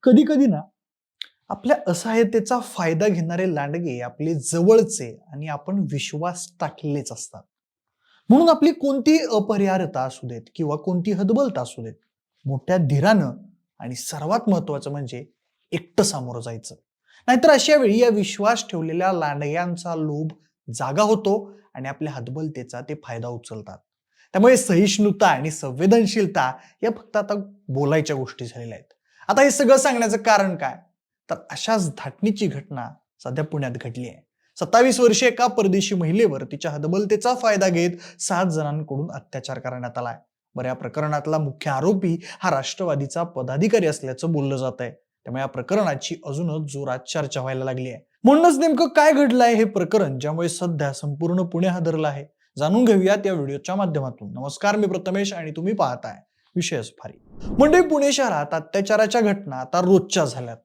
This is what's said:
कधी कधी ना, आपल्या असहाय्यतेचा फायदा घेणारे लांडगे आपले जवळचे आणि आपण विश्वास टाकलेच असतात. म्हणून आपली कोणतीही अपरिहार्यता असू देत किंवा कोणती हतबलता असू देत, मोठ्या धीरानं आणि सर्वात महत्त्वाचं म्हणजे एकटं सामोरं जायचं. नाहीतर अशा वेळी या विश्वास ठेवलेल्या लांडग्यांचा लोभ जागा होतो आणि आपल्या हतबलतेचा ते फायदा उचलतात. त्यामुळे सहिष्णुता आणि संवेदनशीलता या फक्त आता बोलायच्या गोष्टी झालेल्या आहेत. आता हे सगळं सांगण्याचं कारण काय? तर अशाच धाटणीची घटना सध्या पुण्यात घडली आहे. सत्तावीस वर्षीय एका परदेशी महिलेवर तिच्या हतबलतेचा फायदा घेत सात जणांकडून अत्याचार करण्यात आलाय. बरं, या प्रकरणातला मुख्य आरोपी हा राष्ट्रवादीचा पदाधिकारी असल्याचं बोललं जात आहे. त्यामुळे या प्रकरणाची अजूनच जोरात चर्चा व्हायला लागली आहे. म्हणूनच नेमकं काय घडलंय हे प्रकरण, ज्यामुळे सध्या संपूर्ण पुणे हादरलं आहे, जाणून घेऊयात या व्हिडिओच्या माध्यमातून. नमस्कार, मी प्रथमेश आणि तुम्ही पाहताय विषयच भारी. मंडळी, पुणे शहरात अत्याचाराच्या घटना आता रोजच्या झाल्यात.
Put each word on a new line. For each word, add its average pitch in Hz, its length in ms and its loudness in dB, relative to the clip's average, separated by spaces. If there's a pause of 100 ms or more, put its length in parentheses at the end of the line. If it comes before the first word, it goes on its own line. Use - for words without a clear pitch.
कधी 254 240 8
कधी 285 180 4
ना, 160 140 0 (880)
आपल्या 247 280 0 (100)
असहाय्यतेचा 226 720 0
फायदा 180 500 -2
घेणारे 175 460 -2
लांडगे 147 460 -4
आपले 147 340 -4
जवळचे 170 880 2 (100)
आणि 143 140 -12
आपण 160 320 -6
विश्वास 156 840 -6
टाकलेच 143 520 -6
असतात. - 300 -16 (840)
म्हणून 302 200 6
आपली 320 240 4
कोणतीही 277 460 2
अपरिहार्यता 196 840 0
असू 131 260 -8
देत 117 140 -12 (120)
किंवा 151 220 -4
कोणती 180 360 -2
हतबलता 202 480 0
असू 120 240 -10
देत, 110 80 -12 (540)
मोठ्या 135 300 -2
धीरानं 156 540 2 (480)
आणि 123 160 -12
सर्वात 170 540 -4
महत्त्वाचं 151 420 -2
म्हणजे 135 360 -10 (460)
एकटं - 320 -2
सामोरं 123 360 -6
जायचं. 117 340 -14 (520)
नाहीतर 254 240 6
अशा 294 260 6
वेळी 226 220 4
या 240 100 4
विश्वास 208 640 0
ठेवलेल्या 170 420 -2
लांडग्यांचा 165 840 -4
लोभ 156 340 -4 (460)
जागा 135 280 -2
होतो 208 500 0 (220)
आणि 131 140 -10
आपल्या 139 240 -8
हतबलतेचा 127 680 -10
ते 139 140 -10 (100)
फायदा 117 240 -10
उचलतात. 110 500 -14 (540)
त्यामुळे 240 240 6
सहिष्णुता 208 680 2
आणि 151 240 2
संवेदनशीलता 165 1000 2 (300)
या 233 80 0
फक्त - 260 -8
आता 208 180 -2 (340)
बोलायच्या 147 480 0
गोष्टी 131 300 -10
झालेल्या 117 280 -14
आहेत. - 100 -20 (440)
आता 226 140 4
हे 285 80 6
सगळं 269 260 6
सांगण्याचं 240 400 2
कारण 196 400 2
काय? 139 180 -6 (560)
तर 165 40 -2 (160)
अशाच 190 400 -2
धाटणीची 202 560 -4
घटना 135 420 -8 (360)
सध्या 131 200 -4
पुण्यात 143 260 -6
घडली 120 380 -10
आहे. - 180 -20 (340)
सत्तावीस 233 400 4
वर्षीय 240 280 6
एका 240 180 0
परदेशी 196 480 0
महिलेवर 170 500 0
तिच्या 147 260 -8
हतबलतेचा 202 640 0
फायदा 214 340 2
घेत 175 220 2 (300)
सात 185 240 0
जणांकडून 151 640 -4
अत्याचार 131 480 -12
करण्यात 123 400 -10
आलाय. 120 180 -8 (380)
बरं, 123 140 -6
या - 60 -4
प्रकरणातला 151 640 -4
मुख्य 147 320 -6
आरोपी 170 480 0 (220)
हा 185 100 -2
राष्ट्रवादीचा 143 720 -4
पदाधिकारी 170 640 0
असल्याचं 147 460 -4
बोललं 139 240 -2
जात 127 240 -4
आहे. 120 100 -6
त्यामुळे - 500 -12
या 135 80 -4
प्रकरणाची 156 640 -2 (120)
अजूनच 151 460 -6
जोरात 135 260 -6
चर्चा 139 420 -6
व्हायला 131 240 -6
लागली 127 260 -6
आहे. 113 100 -14 (240)
म्हणूनच 294 340 6
नेमकं 320 300 2
काय 311 240 6
घडलंय 247 420 4
हे 220 100 4
प्रकरण, 185 540 0
ज्यामुळे 156 300 -4
सध्या 160 440 -4
संपूर्ण 160 500 -2
पुणे 175 260 0
हादरलं 165 400 -2
आहे, 139 160 -8 (340)
जाणून 180 260 4
घेऊयात 190 420 4
या 196 60 0
व्हिडिओच्या 143 420 -6
माध्यमातून. 147 580 -4
नमस्कार, 143 440 -2
मी 208 100 0
प्रथमेश 185 460 -4
आणि 165 180 -10
तुम्ही 175 240 -4
पाहताय 127 400 -4 (420)
विषयच 156 340 -4
भारी. - 280 -20 (400)
मंडळी, 302 220 8
पुणे 294 320 2
शहरात 185 400 0
अत्याचाराच्या 202 680 0
घटना 196 360 -2
आता 131 240 -4
रोजच्या 185 440 4
झाल्यात. 123 400 -8